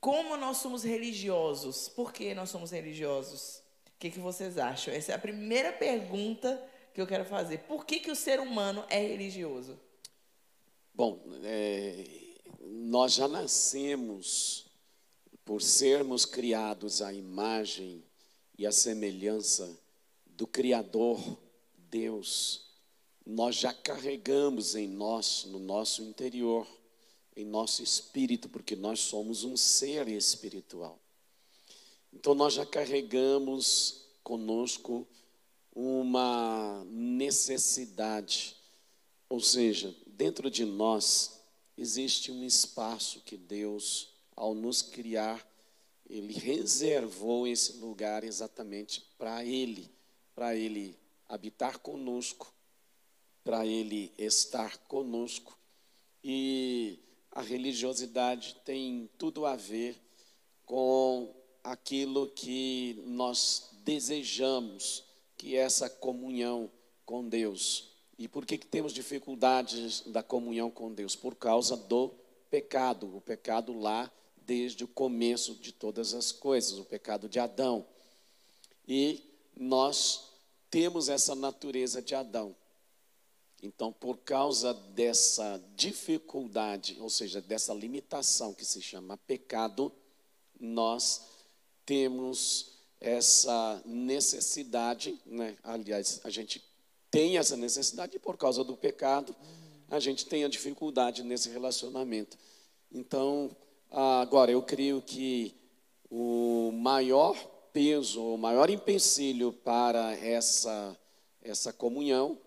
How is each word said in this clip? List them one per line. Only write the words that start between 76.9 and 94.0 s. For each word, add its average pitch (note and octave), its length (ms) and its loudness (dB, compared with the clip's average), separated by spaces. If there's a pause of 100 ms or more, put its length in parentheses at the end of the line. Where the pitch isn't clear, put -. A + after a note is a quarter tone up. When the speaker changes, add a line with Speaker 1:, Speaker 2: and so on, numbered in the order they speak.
Speaker 2:
de G#2+ 100 -2
Adão. A#2+ 480 0 (1000)
E C#3 360 0 (340)
nós C3 720 2 (420)
temos E3 380 2
essa C#3+ 260 2
natureza C3 680 -4
de C#3 120 -4
Adão. A2 400 -4 (1080)
Então, A2 300 -6
por B2 260 -6
causa C3+ 560 0
dessa G#2 880 2 (140)
dificuldade, A#2 1200 -2
ou A2 100 -6
seja, G2+ 300 -2
dessa G#2+ 340 -2
limitação A#2 800 -2
que G#2 100 -14
se - 160 -2
chama F#2 380 -10
pecado, A2+ 760 -2 (640)
nós A#2 680 0 (580)
temos B2+ 880 0 (280)
essa A#2 840 4
necessidade, B2 1400 -2